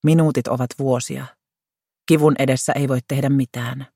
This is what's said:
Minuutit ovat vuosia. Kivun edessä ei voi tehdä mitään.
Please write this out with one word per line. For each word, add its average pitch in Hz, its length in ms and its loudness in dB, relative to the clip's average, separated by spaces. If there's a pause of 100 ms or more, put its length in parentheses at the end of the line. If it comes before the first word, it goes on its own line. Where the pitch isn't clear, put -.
Minuutit 156 420 2
ovat 123 320 -4
vuosia. 131 480 -4 (800)
Kivun 151 300 4
edessä 131 340 0
ei 139 160 0
voi 131 100 0 (100)
tehdä 139 200 -2
mitään. 131 680 -2